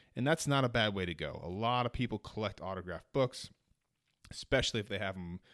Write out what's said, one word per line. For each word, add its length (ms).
And 100
that's 220
not 180
a 40
bad 260
way 100
to 80
go. 300
A 40
lot 380
of 80
people 240
collect 420
autograph 440
books, 380
especially 480
if 100
they 80
have 180
'em 240